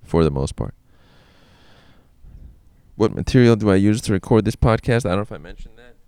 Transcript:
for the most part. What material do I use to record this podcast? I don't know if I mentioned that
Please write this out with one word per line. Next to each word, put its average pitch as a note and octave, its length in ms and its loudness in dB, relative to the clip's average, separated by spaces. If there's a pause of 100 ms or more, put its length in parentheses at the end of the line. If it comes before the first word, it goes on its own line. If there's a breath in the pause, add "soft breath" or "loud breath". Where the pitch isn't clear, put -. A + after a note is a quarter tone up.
for E2 220 2
the D#2 60 2
most C#2 260 -6
part. - 180 -8 (2250 soft breath)
What A2+ 180 -2
material A#2+ 400 4
do G#2+ 160 0
I F#2+ 60 4
use G#2 260 2
to - 100 -4
record G#2 320 0
this A2+ 120 -4
podcast? A#2 500 0
I F2+ 40 -4
don't F#2 80 -2
know G2+ 40 -6
if G#2+ 80 -12
I F#2 80 -16
mentioned F#2+ 400 -18
that A#2+ 160 -20 (140)